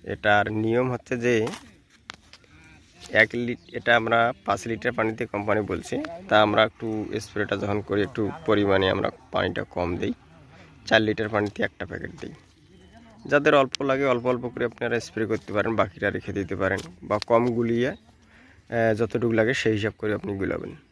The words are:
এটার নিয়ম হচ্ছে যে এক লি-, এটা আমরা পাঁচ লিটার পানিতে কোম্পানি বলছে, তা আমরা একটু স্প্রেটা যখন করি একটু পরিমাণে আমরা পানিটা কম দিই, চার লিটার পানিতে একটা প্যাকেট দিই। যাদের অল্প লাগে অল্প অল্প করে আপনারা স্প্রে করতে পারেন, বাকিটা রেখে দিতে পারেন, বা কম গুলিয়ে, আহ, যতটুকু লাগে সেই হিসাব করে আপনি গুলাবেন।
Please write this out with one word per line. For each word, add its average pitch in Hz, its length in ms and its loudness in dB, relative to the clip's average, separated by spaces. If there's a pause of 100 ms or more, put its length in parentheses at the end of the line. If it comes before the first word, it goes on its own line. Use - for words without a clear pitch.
(120)
এটার 104 380 2
নিয়ম 113 400 0
হচ্ছে 127 260 -6
যে 117 300 2 (1700)
এক 110 120 4
লি-, 120 340 -6 (100)
এটা 120 180 0
আমরা 117 380 4 (120)
পাঁচ 101 220 -2
লিটার 113 240 -2
পানিতে 110 340 -2
কোম্পানি 104 360 0
বলছে, 101 420 -4 (260)
তা 107 120 6
আমরা 107 220 4
একটু 107 240 -2 (320)
স্প্রেটা 104 380 -4
যখন 101 240 -2
করি 101 200 0
একটু 98 300 -2 (140)
পরিমাণে 98 440 4
আমরা 98 200 0 (220)
পানিটা 95 320 -2
কম 90 340 -4
দিই, - 160 -4 (720)
চার 110 160 4
লিটার 107 280 -2
পানিতে 104 340 -2
একটা - 220 -8
প্যাকেট - 260 -12 (100)
দিই। - 120 -12 (920)
যাদের 147 280 4
অল্প 135 260 4
লাগে 139 240 0
অল্প 123 200 2
অল্প 127 240 0
করে 123 160 -4
আপনারা 117 340 -2
স্প্রে 110 260 -4
করতে 104 280 -4
পারেন, 104 220 0
বাকিটা 104 340 0
রেখে 95 240 -6
দিতে 98 220 -4
পারেন, 95 240 0 (240)
বা 104 140 0 (100)
কম 117 160 4 (140)
গুলিয়ে, 117 320 0
আহ, 202 80 -8 (1000)
যতটুকু 113 380 0
লাগে 110 200 4
সেই 113 200 0
হিসাব 107 240 -2
করে 107 160 -4
আপনি 104 240 -6
গুলাবেন। 87 340 -4 (200)